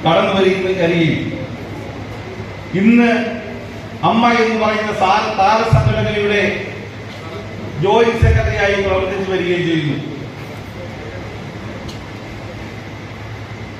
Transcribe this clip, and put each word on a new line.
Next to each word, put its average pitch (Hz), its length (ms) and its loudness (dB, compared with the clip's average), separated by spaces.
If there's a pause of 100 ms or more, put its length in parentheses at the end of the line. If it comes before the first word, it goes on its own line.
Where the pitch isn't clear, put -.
കടന്നു 190 320 4
വരികയും 175 800 2 (1600)
ഇന്ന് 233 320 8 (960)
അമ്മ 226 140 4 (200)
എന്ന് 220 180 2
പറയുന്ന 214 400 0
സാ-, 208 380 2
താരസംഘടനയുടെ 208 1000 4 (1400)
ജോയിന്റ് 226 400 4
സെക്രട്ടറിയായി 208 640 4
പ്രവർത്തിച്ചു 190 480 0
വരികയും 175 340 0
ചെയ്യുന്നു. 147 300 0 (3750)